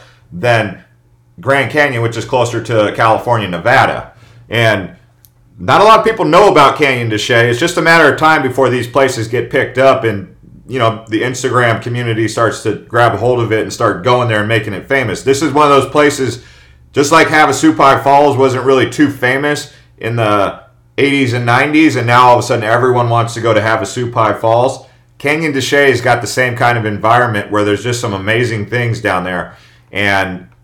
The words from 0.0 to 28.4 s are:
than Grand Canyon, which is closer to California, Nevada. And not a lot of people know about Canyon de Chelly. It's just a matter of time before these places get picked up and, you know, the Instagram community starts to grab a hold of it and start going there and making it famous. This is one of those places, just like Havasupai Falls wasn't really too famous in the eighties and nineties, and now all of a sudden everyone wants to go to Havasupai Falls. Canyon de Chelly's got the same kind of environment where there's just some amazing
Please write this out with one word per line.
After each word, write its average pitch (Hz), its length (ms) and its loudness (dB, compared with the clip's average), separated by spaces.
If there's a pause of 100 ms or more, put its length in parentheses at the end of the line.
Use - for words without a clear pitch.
than 107 540 -2 (560)
Grand 127 320 -2
Canyon, 143 300 0
which 117 160 -4
is 107 80 -8
closer 117 380 -2
to 107 300 0
California, 113 540 0
Nevada. 90 640 0 (380)
And 104 460 -2 (640)
not 127 220 2
a 202 40 4
lot 220 140 6
of 220 60 0
people 220 200 -2
know 180 260 4
about 135 280 4
Canyon 123 320 0
de 107 80 -2
Chelly. 120 300 2
It's 120 120 0
just 170 160 -2
a 170 60 -2
matter 160 300 4
of 160 60 -2
time 156 240 2
before 131 260 0
these 120 200 -4
places 127 400 0
get 123 220 -4
picked 127 280 -4
up 131 240 2
and, 101 320 -6 (320)
you 127 120 -8
know, 110 300 -2
the 110 140 -4
Instagram 120 580 -2
community 117 460 -4
starts 110 380 -2
to 104 120 -4
grab 117 380 0
a 98 40 -4
hold 120 220 0
of 110 120 -2
it 110 80 0
and - 120 -6
start 101 300 -2
going 123 260 0
there 107 120 0
and 104 80 -4
making 110 240 -2
it 90 160 -12
famous. 123 340 -2
This 139 180 0
is 151 120 -2
one 147 180 4
of 135 120 4
those - 100 -6
places, 143 520 -2 (480)
just 143 200 0
like 160 160 4
Havasupai 151 760 2
Falls 139 340 4
wasn't 127 280 0
really 131 260 2
too 147 200 2
famous 139 600 -4 (260)
in 113 180 -6
the 104 460 0 (360)
eighties 139 340 0
and 120 140 -4
nineties, 143 500 2
and 117 100 -2
now 123 220 4
all 123 100 6
of 120 60 -2
a - 20 -10
sudden 113 180 -2
everyone 120 440 2
wants 117 260 0
to 117 60 -10
go 110 140 0
to 104 60 2
Havasupai 113 800 -2
Falls. 120 460 0 (320)
Canyon 151 340 -2
de 135 80 -2
Chelly's 139 400 2
got 120 220 0
the - 40 -8
same 123 300 -2
kind 120 200 0
of 107 100 -4
environment 107 680 0
where 104 120 0
there's 104 200 -2
just 120 160 -4
some 107 140 -6
amazing 107 520 -2